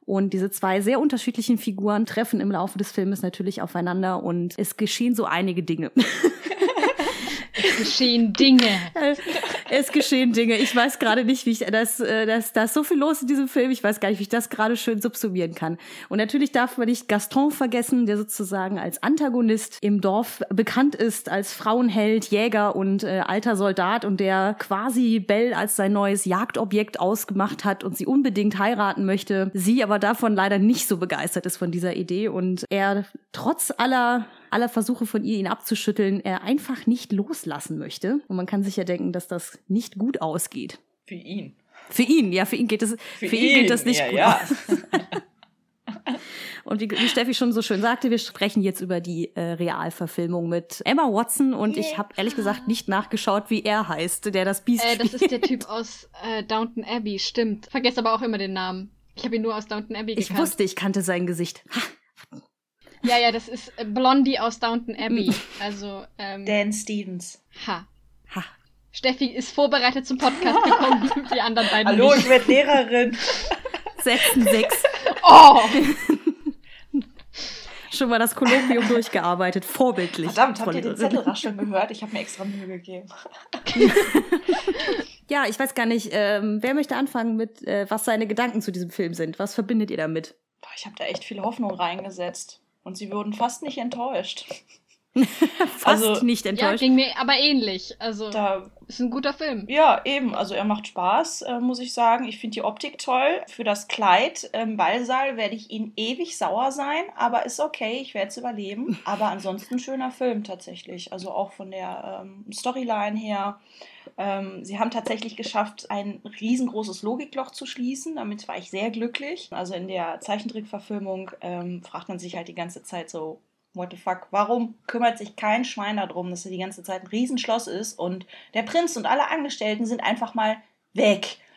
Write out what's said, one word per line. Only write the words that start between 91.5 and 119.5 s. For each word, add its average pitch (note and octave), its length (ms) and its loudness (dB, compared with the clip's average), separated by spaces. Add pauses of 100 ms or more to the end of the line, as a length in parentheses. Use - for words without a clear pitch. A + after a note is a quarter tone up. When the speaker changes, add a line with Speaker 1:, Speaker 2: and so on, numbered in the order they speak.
Speaker 3:
reingesetzt. F3+ 920 -8 (200)
Und F#3 140 -14
sie G3+ 160 -12
wurden G#3 220 -4
fast B3 280 -4
nicht C#4+ 140 -10
enttäuscht. A#3+ 720 -6 (680)
Speaker 1:
<laughs> B3 40 2 (600)
Fast - 80 -6
Speaker 3:
Also G#3+ 380 4
Speaker 1:
nicht A#3+ 220 2
Speaker 2:
Ja, G3 60 -2
Speaker 1:
enttäuscht. G#3 280 2
Speaker 2:
ging B3+ 140 6
mir C4 140 4 (100)
aber C4+ 160 2
ähnlich. C4 640 0
Also, G#3+ 320 -6
Speaker 3:
Da G3 400 -2 (160)
Speaker 2:
ist - 140 -10
ein B3 100 0
guter C#4 240 -2
Film. B3+ 340 -6
Speaker 3:
Ja, C#4+ 380 6
eben. C4+ 280 -2
Also G3 200 -4
er G3+ 100 -2
macht G#3+ 220 -2
Spaß, G#3 560 0
äh, A#3+ 180 -6
muss B3 200 -2
ich B3 120 -10
sagen. A#3+ 340 2
Ich G#3+ 120 -10
find A3 160 -8
die A3 80 -6
Optik G#3+ 360 -6
toll. C4+ 500 0
Für - 160 -10
das G#3 240 -2
Kleid G#3+ 640 2
im A3 240 -4
Ballsaal B3 580 0
werde A3 200 -4
ich - 140 -16
ihn A3 260 -8
ewig B3+ 420 -6
sauer A3 340 0
sein. D4 300 -4 (140)
Aber A#3+ 280 0
ist B3 160 -6
okay, C4 400 -4
ich C4+ 140 -12
werd's G3+ 240 -6
überleben. G#3+ 640 -6
Speaker 1:
<laughs> - 40 -18
Speaker 3:
Aber G#3 220 -2
ansonsten G3 520 -6
schöner C4 320 -6
Film A#3+ 340 -4
tatsächlich. F3+ 680 -14
Also F#3+ 200 -10
auch G3 200 -6
von F#3+ 180 -16
der, F#3+ 520 -10
ähm, G3 280 -20
Storyline G#3+ 680 -4
her. G3+ 420 -4 (560)
Ähm, G3 480 -6
sie G3 140 -8
haben A3+ 120 0
tatsächlich A3 460 -6
geschafft, G#3+ 540 -6
ein G3+ 300 -6 (200)
riesengroßes A3 600 -4
Logikloch C4 480 -6
zu - 160 -14
schließen. C4+ 500 -8
Damit G#3 300 -8
war - 100 -8
ich F3+ 140 -14
sehr G#3 200 -4
glücklich. A#3+ 600 -6